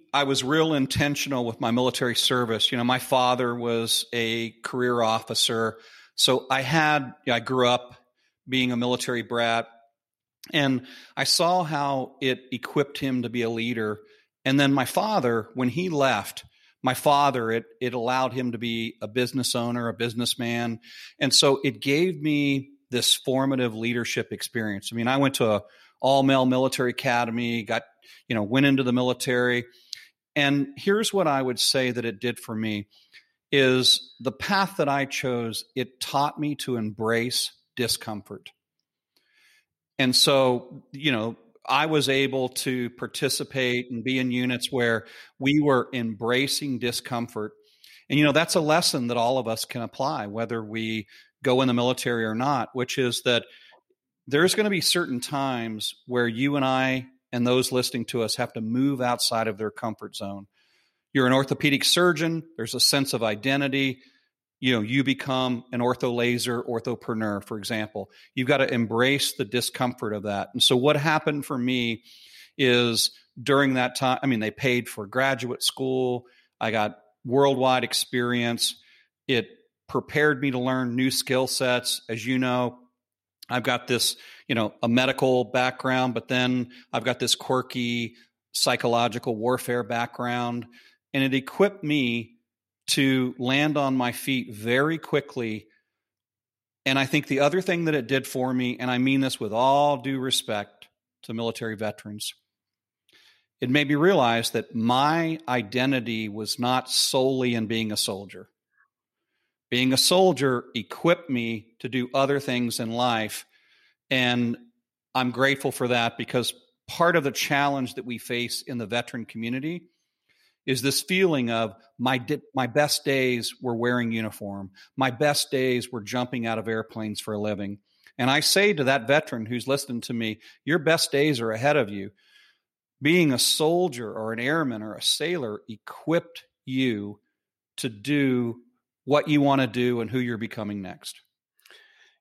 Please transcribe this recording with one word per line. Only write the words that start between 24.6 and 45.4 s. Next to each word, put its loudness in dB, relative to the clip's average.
I -8
mean, 0
I 2
went 2
to 2
a 2
all-male 4
military 2
academy, -2
got, -4
you -4
know, 0
went 4
into 4
the 2
military. 0
And 2
here's 0
what 2
I 2
would -2
say 2
that -4
it -6
did -4
for -12
me -4
is 4
the -4
path -2
that 2
I 2
chose, -4
it -6
taught -2
me -2
to -4
embrace -2
discomfort. -6
And 2
so, 4
you 0
know, -2
I 2
was 2
able 0
to -4
participate -4
and -6
be 0
in 0
units -2
where 0
we 4